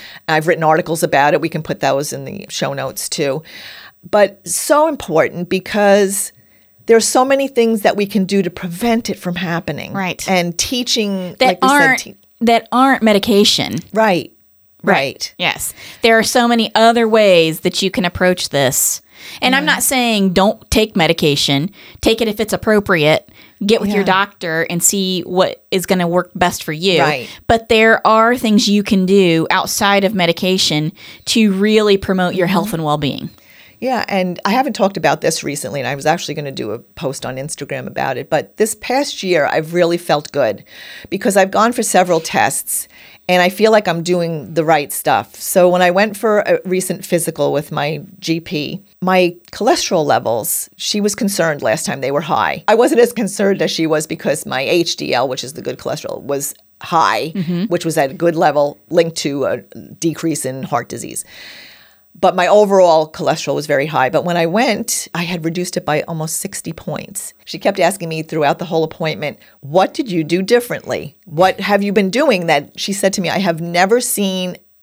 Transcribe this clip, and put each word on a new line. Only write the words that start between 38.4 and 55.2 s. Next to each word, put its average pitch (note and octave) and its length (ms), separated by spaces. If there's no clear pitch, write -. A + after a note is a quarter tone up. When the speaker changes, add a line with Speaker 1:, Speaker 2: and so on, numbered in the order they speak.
Speaker 1:
this G#3+ 200
past C4+ 480
year, E3+ 260
I've D#3+ 240
really F3 240
felt D3+ 320
good A#2+ 320
because G3+ 260
I've F#3+ 140
gone A3 220
for A#3+ 100
several F3+ 380
tests, - 640
and F3+ 140
I F3+ 60
feel G#3 240
like G#3 160
I'm E3+ 160
doing E3 500
the E3 100
right D3+ 280
stuff. - 420
So - 340
when F3+ 140
I F3+ 80
went G3+ 260
for G#3 260
a E3+ 220
recent F#3 400
physical D#3 480
with D3 200
my D3 300
G E3 180
P, D#3+ 460
my F#3 340
cholesterol G#3 560
levels, A#2 720
she - 240
was G3+ 160
concerned F3 440
last B2 240
time C3+ 180
they C3+ 100
were C#3+ 80
high. A2+ 480
I A3 80
wasn't A#3+ 240
as A#3 120
concerned A3 500
as D#3+ 100
she D#3+ 160
was D#3 180
because D#3 400
my B2+ 140
H E3+ 340
D C#3+ 180
L, B2+ 140